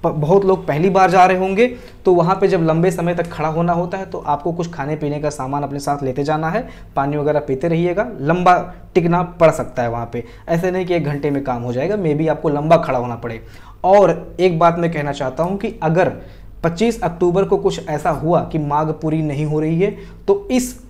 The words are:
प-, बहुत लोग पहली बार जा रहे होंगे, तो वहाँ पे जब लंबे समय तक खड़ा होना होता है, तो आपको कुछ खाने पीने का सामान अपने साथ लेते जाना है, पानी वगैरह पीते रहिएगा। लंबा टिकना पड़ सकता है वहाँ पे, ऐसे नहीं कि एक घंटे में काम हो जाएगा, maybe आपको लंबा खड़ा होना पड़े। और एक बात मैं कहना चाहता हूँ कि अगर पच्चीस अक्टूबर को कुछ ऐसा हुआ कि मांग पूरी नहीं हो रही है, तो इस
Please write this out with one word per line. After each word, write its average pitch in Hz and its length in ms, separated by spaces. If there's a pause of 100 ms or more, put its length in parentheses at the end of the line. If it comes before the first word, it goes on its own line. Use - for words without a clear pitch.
प-, 170 40
बहुत 160 380
लोग 190 220
पहली 156 220
बार 185 220
जा 185 140
रहे 185 120
होंगे, 190 300 (380)
तो 185 80
वहाँ 175 220
पे 190 120
जब 175 160
लंबे 165 280
समय 175 240
तक 170 120
खड़ा 156 220
होना 170 240
होता 175 240
है, 190 80
तो 180 120
आपको 147 340
कुछ 170 200
खाने 147 240
पीने 147 240
का 147 100
सामान 143 340
अपने 139 160
साथ 143 240
लेते 131 200
जाना 156 260
है, 226 180 (280)
पानी 143 220
वगैरह 147 220
पीते 139 280
रहिएगा। 175 420 (120)
लंबा 175 360 (360)
टिकना 175 280 (180)
पड़ 160 120
सकता 123 320
है 117 60
वहाँ 117 240
पे, 240 100 (260)
ऐसे 170 220
नहीं 185 140
कि 175 80
एक 165 120
घंटे 143 260
में 139 120
काम 123 200
हो 123 100
जाएगा, 165 240
maybe 160 320
आपको 151 200
लंबा 151 280
खड़ा 131 220
होना 120 160
पड़े। 117 260 (420)
और 190 560
एक 175 200
बात 170 200
मैं 170 140
कहना 147 180
चाहता 139 320
हूँ 190 140
कि 220 260
अगर 175 280 (520)
पच्चीस 214 380
अक्टूबर 175 420
को 190 140
कुछ - 320
ऐसा 151 200
हुआ 156 420
कि - 60
मांग 151 340
पूरी 156 300
नहीं 151 240
हो 151 140
रही 160 220
है, 170 160 (300)
तो 202 240
इस - 280 (100)